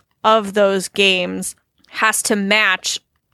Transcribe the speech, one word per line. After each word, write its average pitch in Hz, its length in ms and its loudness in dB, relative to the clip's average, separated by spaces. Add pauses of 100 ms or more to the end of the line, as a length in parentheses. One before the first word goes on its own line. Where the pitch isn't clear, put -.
(240)
of 214 300 2
those 196 340 2
games 185 680 -2 (340)
has - 340 -2
to 220 120 0
match 202 640 0 (340)